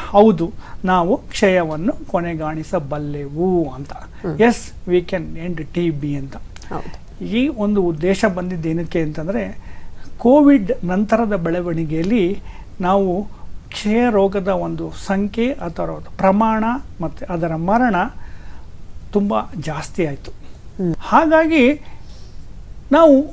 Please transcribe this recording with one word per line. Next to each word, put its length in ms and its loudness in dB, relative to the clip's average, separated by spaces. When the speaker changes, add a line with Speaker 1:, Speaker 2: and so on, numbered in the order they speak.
Speaker 1:
ಹೌದು, 420 6
ನಾವು 320 2
ಕ್ಷಯವನ್ನು 880 0
ಕೊನೆಗಾಣಿಸಬಲ್ಲೆವು 1600 -2
ಅಂತ. 220 -10
Speaker 2:
ಹ್ಮ್. 440 -10
Speaker 1:
Yes, 180 4
we 200 2
can 400 -6
end 240 -6
ಟಿ 160 0
ಬಿ 260 -2
ಅಂತ. 200 -8
Speaker 2:
ಹೌದು. 920 -10
Speaker 1:
ಈ 220 0
ಒಂದು 360 0
ಉದ್ದೇಶ 420 2
ಬಂದಿದ್ದು 440 -2
ಏನಕ್ಕೆ 320 -2
ಅಂತಂದ್ರೆ, 560 -4
ಕೋವಿಡ್ 540 6
ನಂತರದ 520 2
ಬೆಳವಣಿಗೆಯಲ್ಲಿ 1080 0
ನಾವು 420 2
ಕ್ಷಯ 420 2
ರೋಗದ 360 2
ಒಂದು 440 -2
ಸಂಖ್ಯೆ, 480 0
ಅದರ 360 -6
ಒಂದು 280 -10
ಪ್ರಮಾಣ 460 4
ಮತ್ತು 320 -6
ಅದರ 220 -2
ಮರಣ 400 2
ತುಂಬ 220 2
ಜಾಸ್ತಿ 460 -4
ಆಯ್ತು. 260 -6
Speaker 2:
ಹ್ಮ್. 680 -6
Speaker 1:
ಹಾಗಾಗಿ 840 4
ನಾವು 300 8